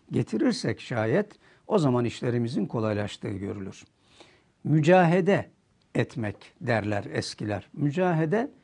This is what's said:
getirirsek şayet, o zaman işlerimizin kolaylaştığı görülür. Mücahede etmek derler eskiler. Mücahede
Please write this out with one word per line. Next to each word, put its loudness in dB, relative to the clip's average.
getirirsek -2
şayet, -2
o 0
zaman 2
işlerimizin -2
kolaylaştığı -4
görülür. -10
Mücahede 4
etmek -2
derler 0
eskiler. -6
Mücahede 0